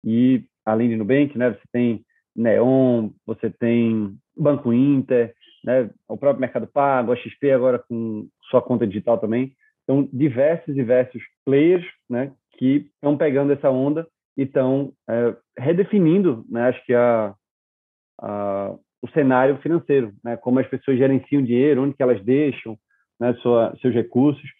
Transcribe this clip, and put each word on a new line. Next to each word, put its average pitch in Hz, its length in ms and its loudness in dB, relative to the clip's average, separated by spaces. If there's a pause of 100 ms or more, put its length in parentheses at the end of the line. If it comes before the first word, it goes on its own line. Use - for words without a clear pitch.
E, 117 380 2 (220)
além 110 240 0
de 113 60 -2
Nubank, 135 420 0
né, 120 140 0
você - 200 -14
tem 120 300 -2 (340)
Neon, 120 760 2 (160)
você 113 240 -6
tem 113 640 -2 (200)
Banco 143 380 0
Inter, 127 600 0 (300)
né, 123 260 0 (180)
o 110 100 -10
próprio 135 240 0
Mercado 117 260 -6
Pago, 135 440 0
a 123 40 2
X - 240 -14
P 143 120 2
agora 127 280 2
com 113 480 -8 (220)
sua 127 120 4
conta 120 240 -2
digital 107 320 -2
também. 123 360 -2 (300)
Então, 135 280 0
diversos, 143 640 -2
diversos 123 460 0 (240)
players, 165 400 4 (240)
né, 127 220 -4 (260)
que 139 380 0
estão 147 220 -2
pegando 143 360 0
essa 139 160 0
onda 143 380 -2 (300)
e 135 60 -2
estão, 135 480 -2 (180)
é, 117 260 -2 (220)
redefinindo, 170 920 0
né, 117 200 0
acho 120 160 -6
que 123 80 0
a, 117 400 2 (880)
a, 101 540 -6 (260)
o - 120 -12
cenário 135 480 2
financeiro, 143 500 0 (120)
né, 120 120 -6
como 123 240 -2
as 131 80 -2
pessoas 135 300 -4
gerenciam 135 440 0
o 131 40 -2
dinheiro, 127 380 2
onde 139 120 -4
que 143 80 -2
elas 120 220 0
deixam, 127 520 -2 (420)
né, 120 220 0
sua, 117 400 2
seus 123 120 0
recursos. 127 560 0 (100)